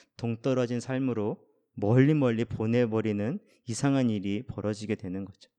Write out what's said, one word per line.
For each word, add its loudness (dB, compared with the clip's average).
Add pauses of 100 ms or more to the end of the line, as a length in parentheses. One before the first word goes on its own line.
(180)
동떨어진 -2
삶으로 -2 (380)
멀리 6
멀리 2
보내버리는 0 (280)
이상한 0
일이 -2
벌어지게 -4
되는 -8
거죠. -18